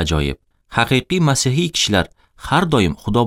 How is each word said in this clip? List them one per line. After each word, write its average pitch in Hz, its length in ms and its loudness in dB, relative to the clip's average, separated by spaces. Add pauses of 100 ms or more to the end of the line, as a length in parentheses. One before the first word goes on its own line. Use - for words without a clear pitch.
ajoyib. 73 360 -2 (340)
Haqiqiy 131 480 0
masihiy 151 520 0
kishilar - 340 0 (300)
har 165 360 -2
doim 95 240 2
Xudo 113 320 -2